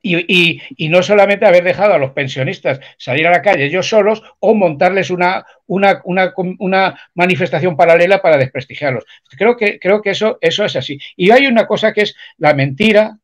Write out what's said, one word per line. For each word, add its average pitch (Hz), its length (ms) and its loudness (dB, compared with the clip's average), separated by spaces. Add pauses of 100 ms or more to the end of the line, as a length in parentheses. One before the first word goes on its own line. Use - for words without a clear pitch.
Y, 170 100 0 (140)
y, 170 300 0 (160)
y 156 120 -6
no 180 120 4
solamente 202 460 2
haber 175 160 4
dejado 180 320 0
a - 20 2
los 135 140 -2
pensionistas 143 680 -6 (160)
salir 139 300 -4
a 175 60 2
la 175 100 2
calle 180 240 0
ellos 175 240 -4
solos 214 320 0 (160)
o 208 160 0
montarles 180 560 0
una, 180 340 -2 (220)
una, 196 380 0
una, 185 280 -2 (280)
una 190 400 -2 (160)
manifestación 175 600 -2
paralela 175 460 2
para 160 160 2
desprestigiarlos. 131 680 -6 (320)
Creo 240 220 0
que, 208 220 -2
creo 208 240 0
que 196 80 -4
eso, 214 300 -4
eso 165 220 -2
es 156 120 -6
así. 139 240 -8 (160)
Y 185 160 2
hay 277 160 4
una 233 180 2
cosa 214 260 -2
que 208 100 -2
es 202 140 -4 (220)
la 151 160 2
mentira 208 720 0